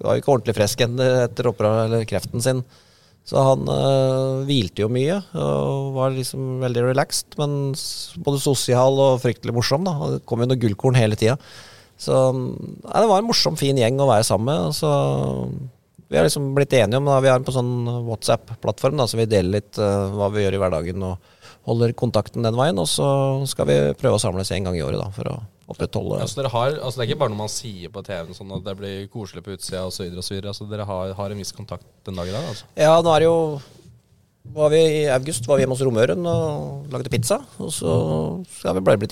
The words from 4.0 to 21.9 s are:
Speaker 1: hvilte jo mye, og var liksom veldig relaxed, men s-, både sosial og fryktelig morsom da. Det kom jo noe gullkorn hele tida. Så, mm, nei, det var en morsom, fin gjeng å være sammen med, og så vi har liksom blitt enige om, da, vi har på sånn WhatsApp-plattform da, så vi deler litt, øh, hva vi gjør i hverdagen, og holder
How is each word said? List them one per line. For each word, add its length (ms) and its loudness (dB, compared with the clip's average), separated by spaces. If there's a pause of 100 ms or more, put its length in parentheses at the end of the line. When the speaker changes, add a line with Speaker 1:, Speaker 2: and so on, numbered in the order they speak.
Speaker 1:
hvilte 380 0
jo 100 0
mye, 220 0 (180)
og 640 -2
var 180 0
liksom 480 -6
veldig 300 0
relaxed, 500 -4
men 320 -2
s-, 480 -10
både 160 0
sosial 640 2
og 220 6
fryktelig 320 -2
morsom 300 2
da. 100 -2 (180)
Det 60 -4 (100)
kom 140 0
jo 80 2
noe 100 0
gullkorn 320 2
hele 240 4
tida. 160 4 (640)
Så, 160 0
mm, 380 2 (340)
nei, 160 0
det 80 6
var 140 4
en 80 -2
morsom, 260 0
fin 240 2
gjeng 160 2
å 140 4
være 180 4
sammen 220 2
med, 180 -2
og 80 -4
så 140 0 (1120)
vi 80 -4
har 80 4
liksom 320 0
blitt 240 2
enige 220 2
om, 100 0
da, 80 4
vi 140 4
har 100 2
på 80 -8
sånn 220 -2 (340)
WhatsApp-plattform 960 -2
da, 100 2
så 80 -4
vi 80 2
deler 320 2
litt, 240 -10
øh, 320 0
hva 160 0
vi 140 0
gjør 100 0
i 80 0
hverdagen, 400 -2
og 300 -8 (340)
holder 320 2